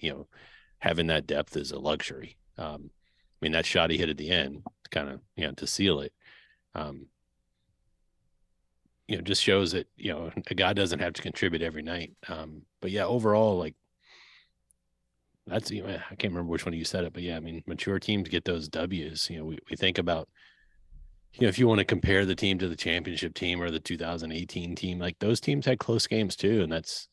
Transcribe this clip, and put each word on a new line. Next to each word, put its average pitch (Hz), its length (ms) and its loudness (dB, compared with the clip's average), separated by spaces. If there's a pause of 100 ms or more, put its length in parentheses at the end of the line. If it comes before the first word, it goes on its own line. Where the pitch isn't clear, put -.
you 80 80 0
know, 69 160 -10 (520)
having 85 280 2
that 78 220 2
depth 73 280 -2
is 71 140 -4
a 71 80 -8
luxury. - 580 -4 (220)
Um, 73 320 -10
I - 500 -20
mean, 78 120 0
that 82 120 2
shot 82 260 4
he 80 60 2
hit 85 120 2
at 73 80 -2
the 76 140 -6
end, 73 340 0 (260)
kinda, 69 300 -4 (160)
you 82 100 -2
know, 71 60 -2
to 71 160 -6
seal 90 320 2
it, 71 120 -8 (640)
um, 71 320 -8 (2000)
you 101 80 -2
know, 85 80 -4
just 95 200 2
shows 98 280 6
that, 92 160 -2 (100)
you - 160 -4
know, 82 200 -6 (160)
a 95 60 -4
guy 92 180 4
doesn't 92 260 2
have 87 140 -2
to - 100 -10
contribute 82 400 0
every 78 200 -4
night. 82 320 -6 (120)
Um, 78 360 -10 (180)
but 95 100 -4
yeah, 98 140 0
overall, 110 520 4
like, - 200 -2 (1700)
that's, 90 240 -2
you 104 120 -6
know, 98 60 -8
I - 260 -8
can't 98 180 -2
remember 85 180 -2
which 82 140 -2
one 87 80 -2
of 82 60 -4
you 80 80 -4
said 92 180 0
it, 80 80 -6
but 87 100 -8
yeah, 87 140 -4
I 78 40 -6
mean, 82 260 -10
mature 95 320 -2
teams 98 320 0
get 87 160 0
those 82 200 -2
W's. 80 600 -4
You 85 100 -8
know, 78 60 -8
we, 80 140 -6 (100)
we 78 80 -6
think 92 220 2
about, 87 280 0 (1080)
you - 80 2
know, 117 60 6
if 95 100 0
you 123 100 8
wanna 104 160 6
compare 95 400 4
the 92 100 2
team 95 240 2
to 92 100 0
the 82 80 -4
championship 85 580 -2
team 87 260 -2
or 87 100 0
the 80 80 -2
two 85 200 -4
thousand 82 340 -4
eighteen 87 420 -6
team, 90 240 -4
like, 87 200 -4
those 113 220 2
teams 143 260 0
had 127 120 4
close - 280 2
games 107 280 2
too, 104 280 4
and 80 100 0
that's, - 400 -6